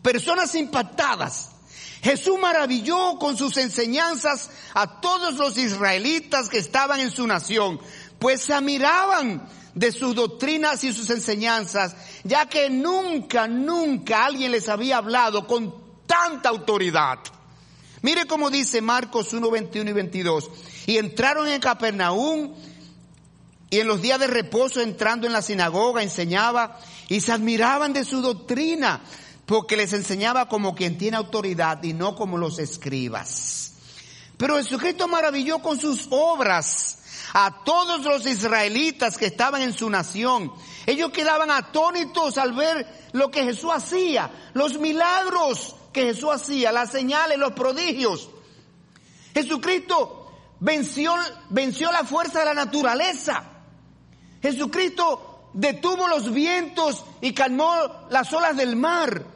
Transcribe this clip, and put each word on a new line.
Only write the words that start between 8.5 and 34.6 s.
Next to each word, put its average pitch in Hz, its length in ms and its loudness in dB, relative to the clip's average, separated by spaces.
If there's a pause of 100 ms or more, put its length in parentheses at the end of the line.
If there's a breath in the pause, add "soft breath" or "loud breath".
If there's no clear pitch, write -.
admiraban 285 960 2 (260 loud breath)
de 220 180 2
sus 247 220 -2
doctrinas 269 680 0
y 262 100 -2
sus 214 160 -6
enseñanzas, 214 840 0 (280 loud breath)
ya 285 240 2
que 285 220 2
nunca, 277 800 0
nunca 254 760 0
alguien 262 260 0
les 220 180 0
había 240 280 0
hablado 220 500 2
con 226 260 -2 (320)
tanta 339 440 2
autoridad. 170 680 2 (840 loud breath)
Mire 330 240 2
cómo 294 240 0
dice 262 300 0
Marcos 240 520 0
uno, 233 160 0
veintiuno 214 400 -2
y 208 40 -2
veintidós. 175 580 -2 (340 loud breath)
"Y 220 120 4
entraron 269 500 0
en 285 120 0
Capernaum, 233 960 0 (1160 loud breath)
y 196 80 4
en 220 80 2
los 208 120 2
días 254 200 2
de 269 80 4
reposo, 247 520 0
entrando 220 460 0
en 233 80 0
la 220 80 0
sinagoga, 208 640 2
enseñaba, 202 760 0 (300 loud breath)
y 202 100 2
se 233 120 0
admiraban 233 640 2
de 262 120 0
su 262 160 -2
doctrina, 254 800 -2 (460 loud breath)
porque 214 280 0
les 202 180 0
enseñaba 208 540 0
como 208 280 -2
quien 175 220 -2
tiene 214 200 -2
autoridad 185 640 -2
y 165 100 -4
no 185 220 -4
como 185 220 -4
los 165 220 -4
escribas". 127 1120 -6 (640 loud breath)
Pero 285 200 2
Jesucristo 302 500 -2